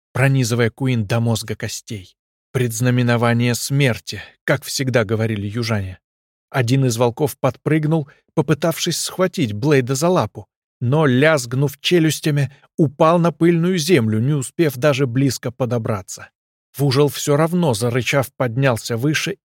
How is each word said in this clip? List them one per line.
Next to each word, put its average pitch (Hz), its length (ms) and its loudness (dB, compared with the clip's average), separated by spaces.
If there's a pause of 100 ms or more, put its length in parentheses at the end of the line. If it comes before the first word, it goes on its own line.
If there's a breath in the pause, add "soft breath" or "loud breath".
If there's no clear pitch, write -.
(120)
пронизывая 123 580 2
Куин 127 360 -2
до 117 140 0
мозга 113 340 -2
костей. - 640 -12 (360)
Предзнаменование 120 1000 0
смерти, 127 680 -2 (220)
как - 200 -2
всегда 127 400 0
говорили 107 420 -2
южане. 104 540 -4 (500)
Один 131 360 2
из 117 100 0
волков 123 420 0
подпрыгнул, 151 680 -2 (260 soft breath)
попытавшись 160 640 -2
схватить 180 540 -2
Блейда 131 420 0
за 143 140 -2
лапу, 127 400 -2 (320)
но, 147 260 2
лязгнув 135 720 2
челюстями, 156 720 0 (240 loud breath)
упал 165 440 4
на 170 100 2
пыльную 170 480 2
землю, 135 400 2
не 127 140 0
успев 143 440 -2
даже 135 300 0
близко 123 460 -2
подобраться. 113 760 -6 (460)
Вужел 139 320 2
всё - 280 -2
равно, 165 380 2
зарычав, 120 640 -2
поднялся 120 600 0
выше 143 400 -2 (140)